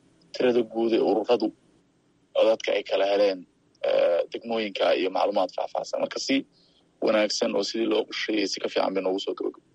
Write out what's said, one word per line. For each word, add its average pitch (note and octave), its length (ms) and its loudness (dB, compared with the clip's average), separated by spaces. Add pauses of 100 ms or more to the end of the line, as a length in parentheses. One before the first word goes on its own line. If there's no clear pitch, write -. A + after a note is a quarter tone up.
(340)
tirada A#2+ 280 2
guud A2+ 300 -2
ee A2+ 100 4
ururadu G#2 440 2 (880)
codadka A2 380 2
ay G2+ 100 0
kala G2 240 0
heleen, G2+ 320 2 (440)
eh, - 460 2
degmooyinka A2 560 -4 (120)
iyo F#2 140 0
macluumaad F#2+ 420 0
faahfaahsan. - 480 -6
Marka - 180 -4
si - 180 0 (640)
wanaagsan G#2+ 500 2
oo G2+ 100 0
sidii A2+ 240 -2
loo G#2+ 180 2
qorsheeyey G#2+ 440 -2
si - 120 -6
ka - 80 -4
fiican F#2+ 260 0
bay F#2+ 80 -2
noogu F#2+ 180 0
soo - 140 -4
gabagabay. - 280 -8 (120)